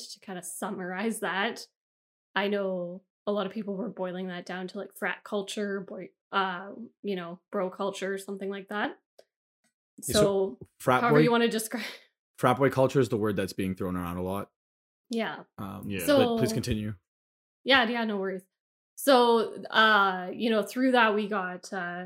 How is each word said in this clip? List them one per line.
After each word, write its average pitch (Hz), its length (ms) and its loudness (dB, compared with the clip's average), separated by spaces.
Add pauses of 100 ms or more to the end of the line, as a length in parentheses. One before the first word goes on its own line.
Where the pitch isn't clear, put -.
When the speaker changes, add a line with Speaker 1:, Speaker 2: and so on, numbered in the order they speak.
(120)
Speaker 1:
to - 80 -20
kind 185 180 -12
of 175 60 -12
summarize 190 760 -6
that. 196 460 -4 (680)
I 202 140 0
know 185 540 -4 (240)
a 208 60 0
lot 202 140 0
of 196 60 -8
people 202 220 -6
were 196 140 -4
boiling 185 400 -6
that 180 180 -10
down 185 220 -8
to, 202 100 -12
like, - 160 -10
frat - 300 -6
culture, 202 560 -4
boy, 185 300 -12 (220)
uh, 190 360 -2 (340)
you 202 140 -2
know, 175 220 -8 (120)
bro 185 200 -2
culture, 196 480 -4
something 196 320 -8
like 196 180 -10
that. 220 300 -4 (1000)
Speaker 2:
Yeah, - 160 -6
so 214 60 6
Speaker 1:
So, 196 380 2 (200)
Speaker 2:
frat 127 220 4
Speaker 1:
however 240 160 4
Speaker 2:
boy, - 60 8
Speaker 1:
you 240 80 4
wanna 233 180 4
describe 220 360 -4 (560)
Speaker 2:
frat 127 160 4
boy 135 140 4
culture 131 300 4
is 117 100 2
the 117 80 0
word 104 180 0
that's 95 160 -2
being 95 220 -2
thrown 92 220 -4
around 87 200 -4
a 90 60 -4
lot. 95 280 -4 (600)
Speaker 1:
Yeah. 190 300 -4 (180)
Speaker 2:
Um, 98 280 -10
Speaker 3:
Yeah. 95 200 -4
Speaker 1:
So 285 120 6
Speaker 2:
but 233 200 4
please 120 160 0
continue. 107 400 -2 (720)
Speaker 1:
Yeah, 254 220 4
yeah, 233 180 -2
no 214 120 -2
worries. 190 260 -6 (540)
So, 233 720 4
uh, 196 640 6
you 226 160 -2
know, 220 140 4
through 254 300 2
that, 226 220 6
we 208 140 0
got, 180 440 -4
uh, 180 340 -6